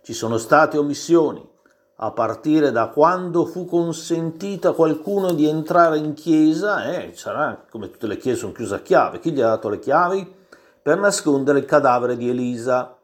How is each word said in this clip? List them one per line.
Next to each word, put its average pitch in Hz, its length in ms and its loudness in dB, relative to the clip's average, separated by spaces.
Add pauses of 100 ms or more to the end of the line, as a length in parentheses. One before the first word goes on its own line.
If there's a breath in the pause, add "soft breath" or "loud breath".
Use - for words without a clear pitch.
"Ci - 140 -12
sono 113 240 -2
state 151 400 2
omissioni, 147 680 0 (500)
a 110 160 -6
partire 127 600 0
da 113 160 0
quando 170 560 2
fu 175 220 -8
consentita 170 1040 -2
a - 20 -2
qualcuno 180 640 0
di 151 120 2
entrare 160 520 2
in 151 160 -4
chiesa", 165 760 0
eh, 107 240 -8
sarà, 120 540 -6
come 101 220 -14
tutte - 160 -12
le 101 100 -4
chiese 123 220 -2
sono 98 140 -8
chiuse 98 240 -6
a - 40 -6
chiave, 151 400 2
chi 160 120 -4
gli 139 100 -2
ha 113 60 4
dato 110 200 0
le 101 120 -4
chiavi? 175 540 0 (460 soft breath)
"Per 156 180 0
nascondere 143 600 2
il 135 80 -2
cadavere 123 500 2
di 120 140 -4
Elisa. 123 720 -4